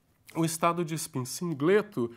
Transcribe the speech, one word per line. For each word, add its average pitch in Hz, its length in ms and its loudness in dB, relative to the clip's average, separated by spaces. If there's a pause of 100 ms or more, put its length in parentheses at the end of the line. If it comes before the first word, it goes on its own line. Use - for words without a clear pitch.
(360)
o 165 80 2
estado 170 400 0
de 160 100 -4
spin 139 300 -4
singleto 165 920 0